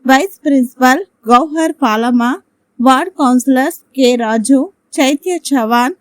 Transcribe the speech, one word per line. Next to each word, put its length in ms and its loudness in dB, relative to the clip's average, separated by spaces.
వైస్ 340 0
ప్రిన్సిపల్ 560 0
గౌహర్ 440 0
పాలమ్మ, 380 0
వార్డ్ 220 0
కౌన్సిలర్స్ 580 0
కె 140 2
రాజు, 380 0
చైత్య 400 -2
చవాన్ 520 -2